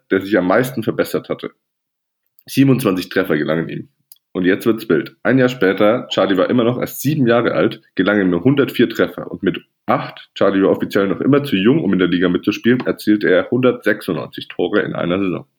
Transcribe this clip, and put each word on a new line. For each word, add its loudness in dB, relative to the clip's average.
der 2
sich 0
am 2
meisten 0
verbessert -4
hatte. -8
Siebenundzwanzig 2
Treffer 0
gelangen -2
ihm. -12
Und -2
jetzt 2
wird's 0
wild. 0
Ein 2
Jahr 4
später, 0
Charlie 0
war 2
immer 2
noch 0
erst -8
sieben 0
Jahre 2
alt, -2
gelangen 2
ihm 2
nur 0
hundertvier 2
Treffer. -4
Und -12
mit -2
acht, -4
Charlie 2
war 4
offiziell 0
noch -4
immer 2
zu -2
jung, 2
um 0
in 0
der 2
Liga 0
mitzuspielen, 0
erzielte 0
er 2
hundertsechsundneunzig -2
Tore -2
in -4
einer -2
Saison. -4